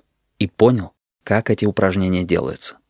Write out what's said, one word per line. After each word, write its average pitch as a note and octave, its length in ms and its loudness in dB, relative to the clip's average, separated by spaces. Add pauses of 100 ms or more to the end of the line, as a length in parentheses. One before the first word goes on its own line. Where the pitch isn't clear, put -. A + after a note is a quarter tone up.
(380)
и G2+ 100 -2
понял, A2 440 2 (320)
как G#2+ 260 -2
эти G#2+ 140 0
упражнения F#2+ 600 0
делаются. - 540 -4 (100)